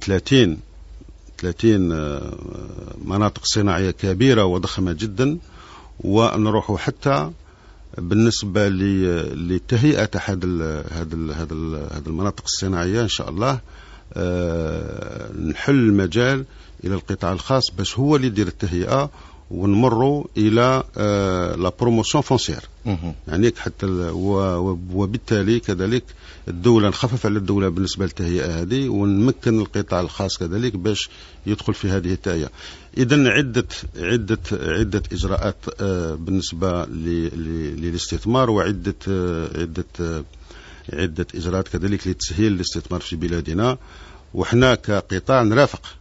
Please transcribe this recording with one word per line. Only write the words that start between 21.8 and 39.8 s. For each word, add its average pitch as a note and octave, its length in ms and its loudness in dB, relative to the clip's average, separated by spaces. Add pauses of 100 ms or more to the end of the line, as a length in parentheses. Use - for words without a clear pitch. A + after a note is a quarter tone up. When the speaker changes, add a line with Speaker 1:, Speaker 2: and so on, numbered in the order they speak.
Speaker 1:
promotion A#2+ 420 2
فونسيير. A2+ 380 0 (260)
Speaker 2:
مهم. E2+ 280 -4 (140)
Speaker 1:
يعني G2 300 2
حتى - 280 -6
ال-، F2+ 240 -2
و-، F#2+ 480 0
و-، F2+ 200 -2 (140)
وبالتالي G#2 680 0
كذلك G#2 440 -2 (440)
الدولة G2+ 400 4
نخفف - 380 -2
على G#2 120 2
الدولة G2 300 0
بالنسبة F#2 360 -2
للتهيئة E2+ 580 -2
هذه، B2+ 260 -2
ونمكن G2+ 720 2
القطاع G2 400 -2
الخاص F2+ 380 -4
كذلك G#2 380 -2
باش G2 320 -2 (380)
يدخل G#2 280 -2
في G2 160 -2
هذه F#2 220 0
التهيئة. E2 380 -4 (460)
إذن C3 300 4
عدة، A#2+ 400 2 (300)
عدة، G#2 420 0 (140)
عدة F#2+ 500 0 (100)
إجراءات، F#2 440 -2 (240)
آه، F2+ 340 -2
بالنسبة F2 720 -2
ل-، E2 440 -2
ل-، D#2+ 520 -6
للاستثمار، F#2 680 0
وعدة، G2 460 -2 (120)
آه، F2 520 -4
عدة، E2+ 240 -6 (160)